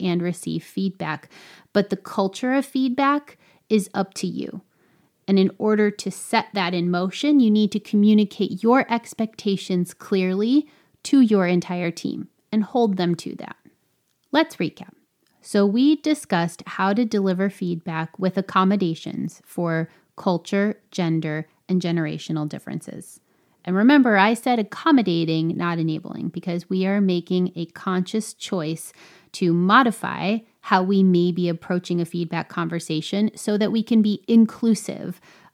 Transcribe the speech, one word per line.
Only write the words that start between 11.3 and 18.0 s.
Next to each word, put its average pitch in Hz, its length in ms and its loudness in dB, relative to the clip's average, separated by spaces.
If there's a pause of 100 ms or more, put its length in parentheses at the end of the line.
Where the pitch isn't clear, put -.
entire 175 460 0
team - 360 -8 (220)
and 214 140 0
hold 226 320 0
them 175 200 0
to - 200 -12
that. - 200 -14 (760)
Let's 311 240 0
recap. - 380 -8 (500)
So 202 220 2
we 262 300 4
discussed 196 680 -2
how 196 260 -2
to 233 120 2
deliver 196 460 0
feedback 165 680 -6